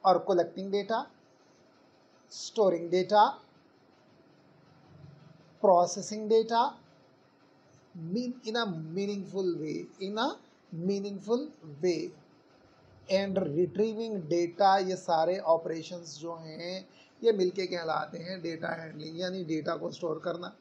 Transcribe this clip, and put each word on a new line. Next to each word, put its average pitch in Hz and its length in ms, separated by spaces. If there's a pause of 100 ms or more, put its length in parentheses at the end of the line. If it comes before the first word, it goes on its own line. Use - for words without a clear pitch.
or 185 140 (140)
collecting 190 440
data, 220 300 (1400)
storing 175 480
data, 185 340 (2500)
processing 202 680
data, 226 460 (1200)
mean, 202 400 (100)
in 220 120
a 233 100
meaningful 180 920
way, 156 280 (140)
in 202 180
a 262 120 (420)
meaningful 202 680 (420)
way 175 300 (1000)
and 190 280
retrieving 196 920
data, 175 480 (120)
ये 185 80
सारे 175 420 (140)
ऑपरेशंस 165 640
जो 165 240
हैं 170 460 (340)
ये 226 100
मिलके 190 340
कहलाते 160 520
हैं 180 240
डेटा 165 260 (140)
हैंडलिंग, 160 380
यानी 185 240
डेटा 156 320
को 165 160
स्टोर 156 320
करना 175 360